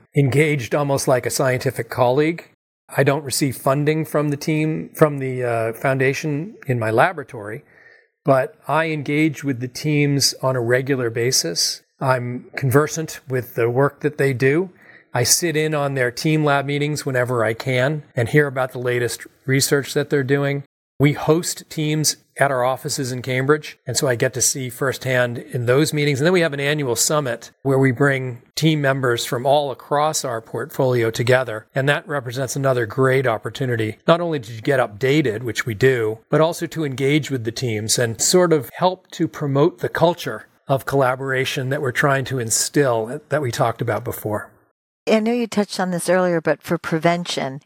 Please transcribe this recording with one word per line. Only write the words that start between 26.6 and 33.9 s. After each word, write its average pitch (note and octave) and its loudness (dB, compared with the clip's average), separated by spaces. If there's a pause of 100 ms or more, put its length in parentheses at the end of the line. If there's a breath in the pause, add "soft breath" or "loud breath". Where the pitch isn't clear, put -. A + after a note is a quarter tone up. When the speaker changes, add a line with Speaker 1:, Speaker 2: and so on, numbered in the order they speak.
Speaker 1:
summit C#3+ -2 (120)
where C3+ 2
we C3+ 6
bring C3 0 (140)
team D3+ 2
members C3 0
from B2 -4
all C#3+ 2
across D3+ -2
our A#2 -6
portfolio B2 0
together, B2 0
and C3+ 0
that D3 0
represents C3 -6
another C3 0
great C3 2
opportunity, A2+ -2 (100)